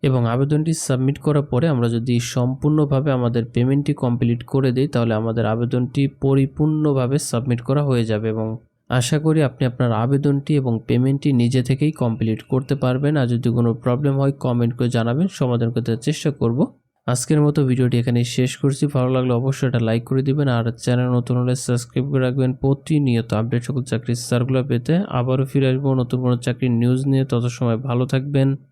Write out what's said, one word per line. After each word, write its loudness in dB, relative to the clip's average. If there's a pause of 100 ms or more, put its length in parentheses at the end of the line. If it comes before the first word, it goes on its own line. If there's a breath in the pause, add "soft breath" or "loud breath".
এবং 2
আবেদনটি 0
সাবমিট -2
করার 0
পরে 0
আমরা 2
যদি 0
সম্পূর্ণভাবে 0
আমাদের 0
পেমেন্টটি 0
কমপ্লিট 0
করে 0
দিই, 0
তাহলে 0
আমাদের -2
আবেদনটি 0 (140)
পরিপূর্ণভাবে 0
সাবমিট -2
করা 0
হয়ে 0
যাবে। -2
এবং -2 (420)
আশা 0
করি 2
আপনি -2
আপনার 0
আবেদনটি 0
এবং 0
পেমেন্টটি 2
নিজে 2
থেকেই 0
কমপ্লিট -2
করতে -2
পারবেন। 0
আর 2
যদি 0
কোনো 2
প্রবলেম -2
হয়, 2
কমেন্ট -2
করে 0
জানাবেন, 0
সমাধান -2
করতে -2
চেষ্টা -2
করব। -2 (480)
আজকের 0
মতো 2
ভিডিওটি 2
এখানেই 2
শেষ 0
করছি। 0
ভালো 0
লাগলে 0
অবশ্যই 0
একটা 0
লাইক 0
করে 0
দিবেন, 0
আর 0
চ্যানেল 0
নতুন 0
হলে 0
সাবস্ক্রাইব -2
করে 0
রাখবেন 0
প্রতিনিয়ত 0
আপডেট 0
সকল -4
চাকরির -4
সার্কুলার -2
পেতে। -2 (140)
আবারও 0
ফিরে 0
আসবো 0
নতুন 0
কোনো 2
চাকরির -2
নিউজ 2
নিয়ে। 2
তত 0
সময় -2
ভালো -2
থাকবেন। 0 (240)